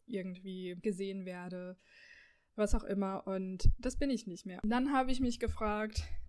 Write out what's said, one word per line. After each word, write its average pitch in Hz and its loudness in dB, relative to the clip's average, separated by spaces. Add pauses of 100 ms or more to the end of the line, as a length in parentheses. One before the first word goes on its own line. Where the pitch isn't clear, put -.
irgendwie 185 -6
gesehen 196 -2
werde, 180 -8 (800)
was 208 4
auch 226 4
immer. 196 -2
Und 190 4 (100)
das 254 -4
bin 277 2
ich 233 -2
nicht 180 -10
mehr. 185 -12
Dann 254 2
habe 262 4
ich 254 4
mich 240 0
gefragt, 214 -2 (240)